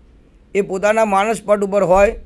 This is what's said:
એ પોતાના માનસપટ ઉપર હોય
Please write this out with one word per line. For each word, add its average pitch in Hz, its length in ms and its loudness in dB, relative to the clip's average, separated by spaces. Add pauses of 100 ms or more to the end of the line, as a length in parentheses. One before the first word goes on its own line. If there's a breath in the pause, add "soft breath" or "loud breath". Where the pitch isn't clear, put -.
(540)
એ 202 80 0
પોતાના 208 520 0
માનસપટ 208 520 -2
ઉપર 196 180 0
હોય 196 420 4